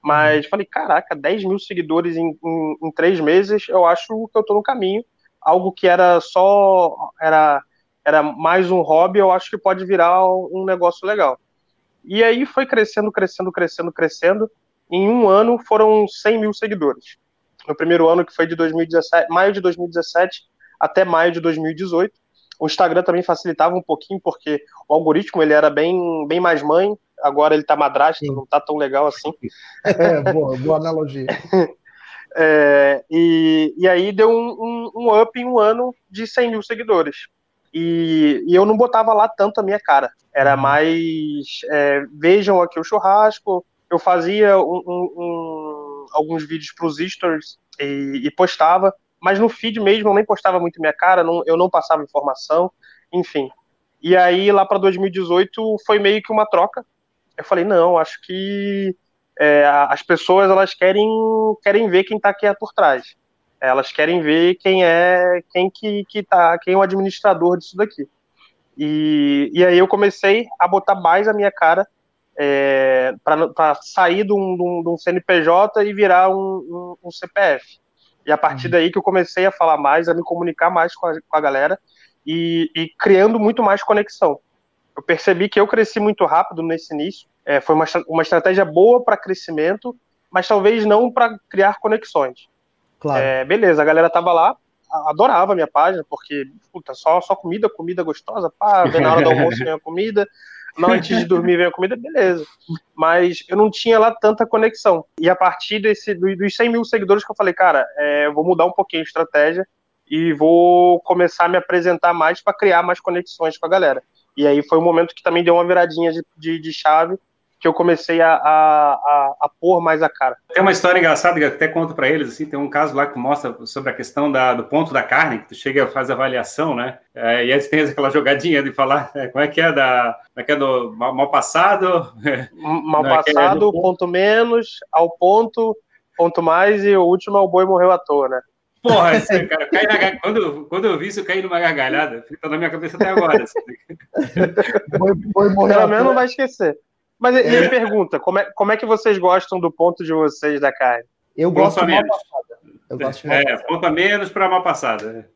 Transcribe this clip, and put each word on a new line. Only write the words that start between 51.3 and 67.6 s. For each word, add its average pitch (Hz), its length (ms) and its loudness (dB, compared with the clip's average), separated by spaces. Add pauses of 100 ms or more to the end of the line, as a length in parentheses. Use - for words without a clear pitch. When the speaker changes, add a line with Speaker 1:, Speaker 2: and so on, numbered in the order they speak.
Speaker 1:
eu 165 140 0
não 180 100 2
passava 160 340 -2
informação, 147 680 -4 (400)
enfim. 151 380 -4 (520)
E 175 140 4
aí 180 340 4
lá 196 140 4
pra 196 140 -2
dois 190 180 0
mil 196 120 -4
e - 20 -4
dezoito 190 640 -2 (100)
foi 214 120 2
meio 208 240 0
que - 100 -10
uma 214 140 0
troca. 208 360 -2 (540)
Eu 156 80 -14
falei, 175 200 0
"Não, 180 340 2
acho 160 240 -4
que, 196 760 -6 (420)
é, 147 280 4
a, 143 200 4
as 139 160 -4
pessoas, 185 480 2
elas 190 240 2
querem, 196 340 2 (540)
querem 208 280 0
ver 185 140 2
quem 214 160 -6
tá 202 100 0
aqui 202 160 -4 (120)
por - 140 -12
trás. 139 420 0 (460)
Elas 131 320 -2
querem 165 280 0
ver 165 360 2
quem 190 280 0
é, 180 580 2 (100)
quem 180 180 0
que, 208 380 -8
que 208 140 -8
tá, 175 360 2
quem 180 160 -2
é - 20 2
o 196 60 4
administrador 185 760 0
disso - 180 -18